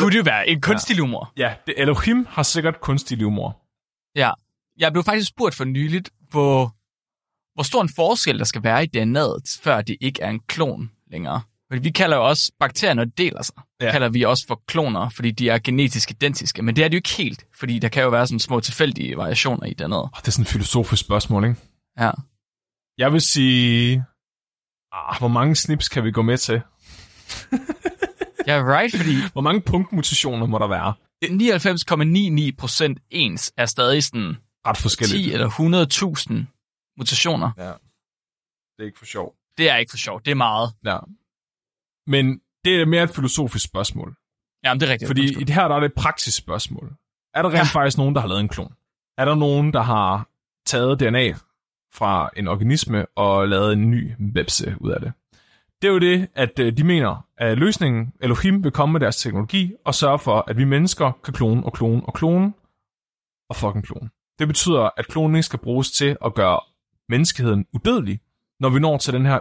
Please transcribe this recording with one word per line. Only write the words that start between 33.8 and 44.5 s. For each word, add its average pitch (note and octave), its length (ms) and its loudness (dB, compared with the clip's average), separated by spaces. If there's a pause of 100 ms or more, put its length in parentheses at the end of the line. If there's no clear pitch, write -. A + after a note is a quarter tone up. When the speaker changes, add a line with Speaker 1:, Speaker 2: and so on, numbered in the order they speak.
Speaker 1:
sådan G2+ 320 -4 (320)
Speaker 2:
Ret A2 100 0
forskelligt. F#3 460 -2
Speaker 1:
ti - 100 -2
eller A#2+ 140 0
hundrede E3 380 2
tusind C3+ 600 -2 (520)
mutationer. B2+ 600 -2
Speaker 2:
Ja. F2+ 60 -14 (1120)
Det - 20 -20
er A2 40 -10
ikke G#2 160 -14
for A2+ 60 -20
sjov. F#2 280 -10 (240)
Speaker 1:
Det D#3+ 120 2
er B2+ 80 2
ikke A#2 120 -2
for A#2+ 80 -14
sjov. G2+ 240 -10
Det C#3+ 100 -4
er C#3 40 0
meget. A#2 340 0 (160)
Speaker 2:
Ja. G2 120 -2 (1120)
Men C3+ 320 0 (260)
det F3+ 160 4
er D#3+ 40 4
mere E3+ 180 4
et E3+ 60 0
filosofisk C3 560 -4
spørgsmål. - 500 -8 (480)